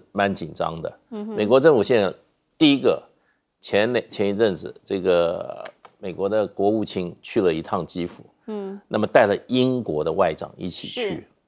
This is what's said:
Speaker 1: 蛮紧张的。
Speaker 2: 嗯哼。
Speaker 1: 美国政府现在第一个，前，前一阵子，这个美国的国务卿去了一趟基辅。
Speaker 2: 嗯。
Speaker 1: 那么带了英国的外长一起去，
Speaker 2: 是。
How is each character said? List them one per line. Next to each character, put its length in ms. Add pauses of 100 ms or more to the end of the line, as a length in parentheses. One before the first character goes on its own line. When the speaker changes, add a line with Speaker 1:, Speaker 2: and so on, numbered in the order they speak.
(120)
Speaker 1:
蛮 200
紧 200
张 300
的。 160 (120)
Speaker 2:
嗯 160
哼。 80
Speaker 1:
美 120
国 120
政 160
府 80
现 200
在 100 (460)
第 160
一 40
个， 240 (580)
前， 500
前 180
一 60
阵 200
子， 200 (100)
这 160
个 640 (340)
美 140
国 160
的 180
国 240
务 140
卿 360
去 200
了 120
一 80
趟 240
基 220
辅。 180 (220)
Speaker 2:
嗯。 400
Speaker 1:
那 120
么 80
带 200
了 100 (120)
英 340
国 220
的 80
外 200
长 240
一 140
起 160
去， 140
Speaker 2:
是。 240 (240)